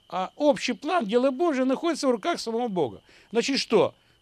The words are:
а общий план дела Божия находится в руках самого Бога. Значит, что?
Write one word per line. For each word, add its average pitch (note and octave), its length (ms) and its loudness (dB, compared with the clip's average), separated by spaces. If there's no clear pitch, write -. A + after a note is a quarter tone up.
а F3+ 280 -4
общий C#4 360 2
план D#4 340 -2
дела B3 240 2
Божия C4 340 0
находится C#4 440 -2
в - 20 4
руках A#3+ 280 -2
самого A#3 300 -4
Бога. D3+ 320 -2
Значит, A#3 300 0
что? E3+ 340 2